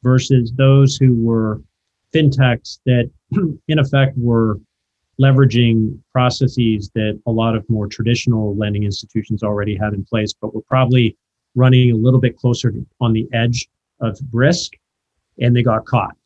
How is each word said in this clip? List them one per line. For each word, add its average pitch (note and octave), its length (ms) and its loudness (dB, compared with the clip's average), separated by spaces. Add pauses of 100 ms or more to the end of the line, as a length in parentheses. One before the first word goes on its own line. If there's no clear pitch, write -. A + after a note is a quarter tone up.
versus B2+ 520 2
those C3+ 420 4
who C3 180 4
were A2+ 460 -2 (520)
fintechs C3+ 720 0
that B2 240 0 (220)
<clears throat> F3 360 -4
in D#3 120 0
effect C3+ 380 0
were A2+ 420 0 (600)
leveraging A#2+ 760 2 (140)
processes B2 840 -2
that G#2+ 300 -4
a A#2+ 60 -4
lot A2+ 240 0
of G#2 140 -8
more G#2 180 -2
traditional A2 680 -2
lending G#2 280 -4
institutions G#2 600 -6
already G#2 320 -4
had G#2 180 -4
in G2+ 100 -8
place, G#2+ 300 -4
but - 200 -12
were A2 80 -8
probably B2+ 560 0 (380)
running B2+ 360 4
a A2+ 40 0
little B2+ 240 2
bit B2 180 -2
closer A#2+ 340 -2
to, A#2+ 140 -10 (140)
on A#2 140 0
the A2 200 -2
edge A#2+ 340 -2 (340)
of A2+ 160 -6 (140)
risk, C#3 420 0 (680)
and A#2+ 160 2
they A#2+ 80 2
got A2 220 -2
caught. G#2 300 -4 (100)